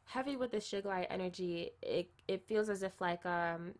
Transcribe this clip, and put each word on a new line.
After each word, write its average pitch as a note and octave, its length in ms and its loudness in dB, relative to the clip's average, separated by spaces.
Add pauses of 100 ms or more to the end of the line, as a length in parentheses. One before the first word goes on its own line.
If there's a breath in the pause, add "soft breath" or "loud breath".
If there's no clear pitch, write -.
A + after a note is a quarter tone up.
heavy C4 320 -2
with B3 120 0
the G#3+ 100 0
Sugar G3+ 300 -4
Light F#3 220 0
energy, F3+ 580 -2 (140)
it, F3 260 0 (180)
it F#3+ 200 -2
feels G#3+ 200 4
as G3 140 2
if, F#3+ 180 -4
like, F3 280 0
um, E3+ 520 0